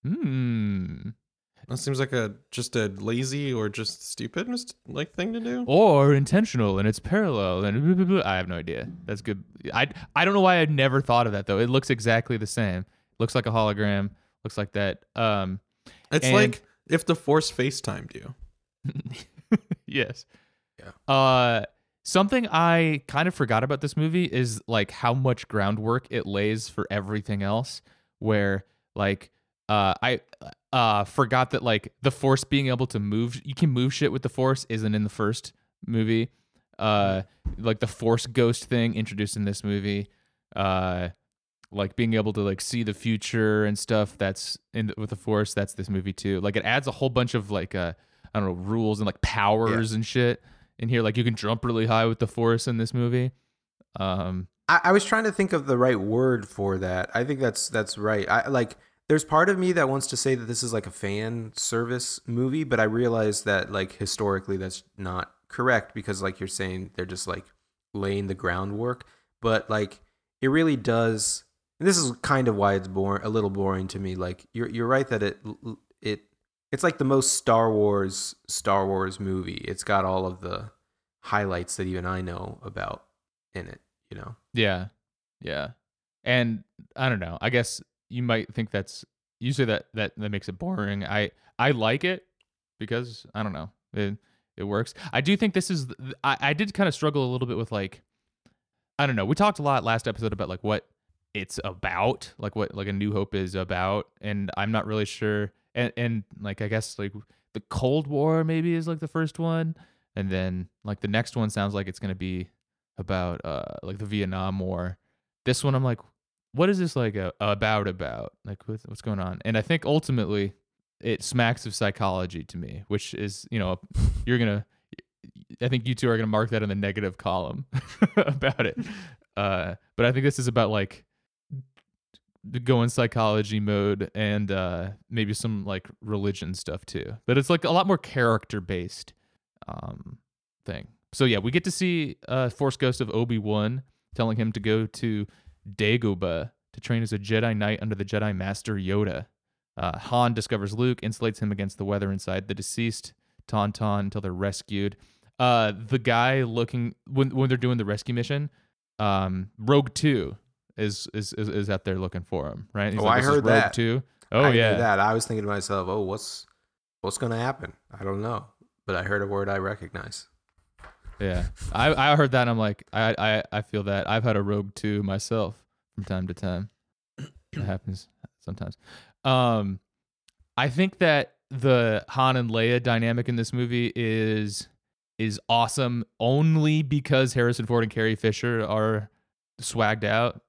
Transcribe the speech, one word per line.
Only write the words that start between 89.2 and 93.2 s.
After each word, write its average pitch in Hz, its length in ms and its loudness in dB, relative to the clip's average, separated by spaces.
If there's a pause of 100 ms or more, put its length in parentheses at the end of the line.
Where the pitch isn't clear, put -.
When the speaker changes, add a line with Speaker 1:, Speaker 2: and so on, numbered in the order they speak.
Speaker 1:
you 123 120 -2
say 131 120 2
that, 110 300 0
that, 107 220 -4
that 104 140 -6
makes 101 180 -4
it 95 120 -8
boring. 101 440 -4
I, 104 280 -2 (260)
I 131 140 4
like 120 320 0
it 180 200 -2 (540)
because, 117 560 -8